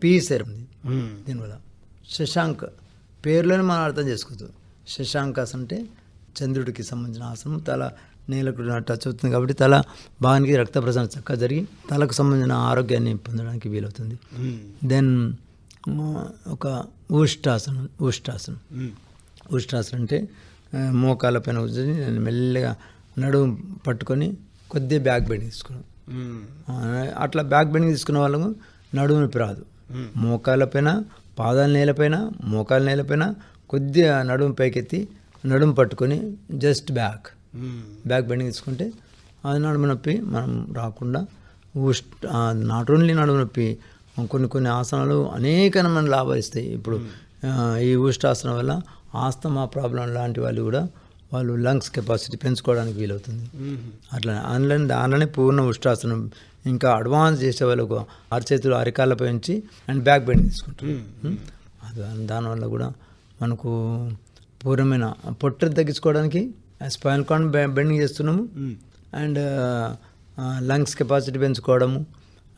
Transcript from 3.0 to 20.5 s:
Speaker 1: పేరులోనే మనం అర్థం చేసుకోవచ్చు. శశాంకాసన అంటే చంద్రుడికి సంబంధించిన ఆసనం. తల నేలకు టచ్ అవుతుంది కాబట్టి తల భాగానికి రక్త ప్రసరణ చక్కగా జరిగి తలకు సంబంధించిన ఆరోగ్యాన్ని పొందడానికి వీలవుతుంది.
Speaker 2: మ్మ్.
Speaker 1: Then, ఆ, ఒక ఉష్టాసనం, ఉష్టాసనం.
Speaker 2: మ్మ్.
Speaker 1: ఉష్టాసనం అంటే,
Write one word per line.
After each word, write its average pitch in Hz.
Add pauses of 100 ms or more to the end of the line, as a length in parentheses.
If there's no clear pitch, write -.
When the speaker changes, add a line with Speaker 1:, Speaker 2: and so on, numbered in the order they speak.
Speaker 1:
పేరులోనే 170
మనం 175
అర్థం 147
చేసుకోవచ్చు. 110 (380)
శశాంకాసన 135
అంటే 170 (580)
చంద్రుడికి 131
సంబంధించిన 120
ఆసనం. 120
తల 131 (380)
నేలకు 135
టచ్ 117
అవుతుంది 123
కాబట్టి 123
తల 139 (380)
భాగానికి 135
రక్త 123
ప్రసరణ 120 (120)
చక్కగా 123
జరిగి 139 (240)
తలకు 143
సంబంధించిన 135
ఆరోగ్యాన్ని 120
పొందడానికి 113
వీలవుతుంది. 104 (200)
Speaker 2:
మ్మ్. 117
Speaker 1:
Then, 127 (560)
ఆ, 151 (220)
ఒక 139 (260)
ఉష్టాసనం, 135 (120)
ఉష్టాసనం. 120 (140)
Speaker 2:
మ్మ్. 127 (600)
Speaker 1:
ఉష్టాసనం 123
అంటే, 147 (460)